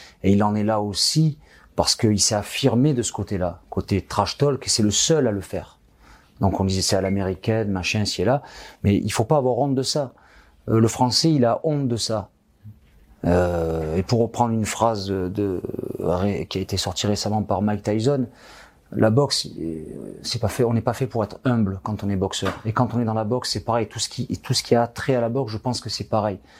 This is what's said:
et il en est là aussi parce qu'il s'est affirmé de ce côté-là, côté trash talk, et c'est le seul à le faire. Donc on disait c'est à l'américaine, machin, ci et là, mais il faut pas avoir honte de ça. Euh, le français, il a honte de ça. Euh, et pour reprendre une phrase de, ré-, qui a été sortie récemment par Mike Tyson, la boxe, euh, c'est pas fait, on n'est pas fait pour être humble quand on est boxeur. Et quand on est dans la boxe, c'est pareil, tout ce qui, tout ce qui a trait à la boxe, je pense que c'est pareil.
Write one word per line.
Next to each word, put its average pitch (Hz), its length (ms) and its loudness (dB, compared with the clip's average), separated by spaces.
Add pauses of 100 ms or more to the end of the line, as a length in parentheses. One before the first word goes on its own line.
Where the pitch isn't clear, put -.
(240)
et 95 80 6
il 101 100 4
en 104 140 0
est 104 80 0
là 107 160 2
aussi 143 580 0 (380)
parce - 180 2
qu'il 107 240 2
s'est - 160 2
affirmé 123 580 2
de 120 100 0
ce - 100 -4
côté-là, 92 480 -4 (100)
côté 95 320 0
trash - 340 -2
talk, 139 300 0
et - 20 -6
c'est - 140 0
le 104 80 4
seul 143 380 2
à - 20 2
le 98 120 -4
faire. - 320 -10 (640)
Donc 98 220 2
on 95 60 2
disait 95 160 0
c'est - 140 0
à 95 40 2
l'américaine, 98 720 0
machin, 98 340 -2
ci - 160 -4
et 90 60 2
là, 135 160 2 (400)
mais 101 120 6
il - 160 0
faut 113 140 0
pas 156 140 4
avoir 127 180 2
honte 139 180 2
de 131 80 0
ça. 131 300 -2 (560)
Euh, 110 120 4
le 113 60 8
français, 127 460 4
il 127 140 6
a 117 180 2
honte 143 240 0
de 117 80 0
ça. 107 320 -4 (960)
Euh, 82 720 0
et 95 60 0
pour 113 180 2
reprendre 117 320 0
une 110 140 0
phrase 107 400 0
de, 95 560 -2 (360)
ré-, 92 460 0
qui - 140 -6
a - 20 -2
été 95 160 -4
sortie 92 300 -4
récemment 104 360 0
par 95 200 0
Mike 104 200 0
Tyson, 117 440 0 (680)
la 110 160 4
boxe, 135 380 2 (120)
euh, 80 240 -6 (380)
c'est - 180 -6
pas 104 100 -2
fait, - 140 -2
on 117 120 2
n'est 110 80 2
pas 120 100 -2
fait 131 140 -4
pour 113 180 -2
être - 220 -12
humble 107 360 0
quand 104 220 -4
on 101 60 0
est 101 60 0
boxeur. 95 360 -2 (140)
Et 110 80 -4
quand 123 180 2
on 117 80 -2
est 117 60 0
dans 110 80 -2
la 110 100 -2
boxe, 117 280 -4
c'est 107 120 -6
pareil, 113 220 0
tout - 120 -14
ce - 120 -6
qui, - 160 -8 (100)
tout - 160 -6
ce - 100 0
qui - 120 2
a 117 120 4
trait - 280 -2
à 120 80 2
la 117 80 0
boxe, 120 200 -2
je 110 60 -6
pense 120 240 -4
que - 80 -12
c'est - 220 -8
pareil. 104 280 0 (220)